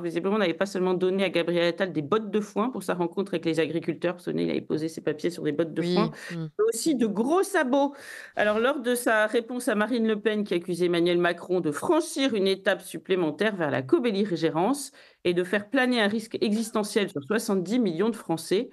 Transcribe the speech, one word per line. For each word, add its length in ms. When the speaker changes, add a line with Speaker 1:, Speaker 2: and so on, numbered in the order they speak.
Speaker 1:
Visiblement, 320
on 40
n'avait 140
pas 120
seulement 280
donné 300
à 60
Gabriel 400
Attal 240
des 80
bottes 280
de 120
foin 280
pour 140
sa 120
rencontre 380
avec 120
les 160
agriculteurs, 540
parce 100
que 60
il 180
avait 100
posé 300
ses 100
papiers 300
sur 140
des 100
bottes 200
de 80
Speaker 2:
Oui. 120
Speaker 1:
foin, 180
Speaker 2:
Mm. 160
Speaker 1:
mais 80
aussi 280
de 120
gros 360
sabots. 500
Alors, 240
lors 220
de 120
sa 320
réponse 440
à 60
Marine 300
Le 140
Pen, 240
qui 100
accusait 340
Emmanuel 300
Macron 440
de 100
franchir 640
une 120
étape 340
supplémentaire 720
vers 160
la 100
co-belligérance 1120
et 100
de 120
faire 240
planer 320
un 80
risque 320
existentiel 680
sur 140
soixante-dix 560
millions 300
de 80
Français, 560